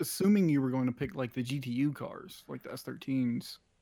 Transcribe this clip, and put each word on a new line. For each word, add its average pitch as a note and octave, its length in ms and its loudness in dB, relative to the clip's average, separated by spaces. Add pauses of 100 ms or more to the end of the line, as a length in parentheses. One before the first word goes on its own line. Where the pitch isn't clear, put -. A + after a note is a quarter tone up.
assuming F#3+ 480 4
you C#3+ 140 4
were C3 80 2
going B2+ 160 2
to B2+ 60 0
pick, C3+ 220 -6
like, C3 200 -4
the B2+ 80 -2
G C3+ 180 -4
T B2 120 -6
U C#3 200 2
cars, - 560 -12
like - 140 -10
the - 100 -10
S C3 120 -12
thirteens. B2+ 720 -2 (240)